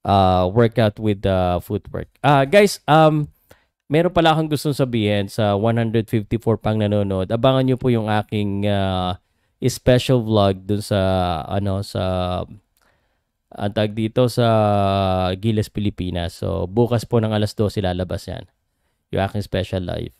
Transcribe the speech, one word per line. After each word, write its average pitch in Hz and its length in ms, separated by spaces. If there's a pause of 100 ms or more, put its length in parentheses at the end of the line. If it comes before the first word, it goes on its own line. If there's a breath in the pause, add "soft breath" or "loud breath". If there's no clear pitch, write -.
uh, 92 480
work 113 320
out 107 160
with 107 240
the 92 400
footwork. - 480 (160)
Uh, 139 240
guys, 202 400
um, 151 400 (600 soft breath)
meron 165 240
pala 165 200
akong 160 160
gustong 151 240
sabihin 104 560
sa 104 240
one 110 240
hundred 113 320
fifty-four 110 480
pang 107 240
nanonood. 101 480
Abangan 131 360
nyo 131 120
po 127 160
yung 110 160
aking, 104 600
uh, 95 520 (440)
special 127 600
vlog 98 400
dun 101 160
sa, 92 640
ano, 98 400
sa, 92 560 (1120)
ang 101 240
tag 107 160
dito, 110 400
sa 117 160 (880)
Gilas, 107 320
Pilipinas. 90 720
So, 90 240
bukas 110 400
po 117 160
ng 110 160
alas 104 160
dose 104 320
lalabas 90 400
yan. 85 240 (640)
Yung 95 160
aking 101 160
special 92 400
live. 82 360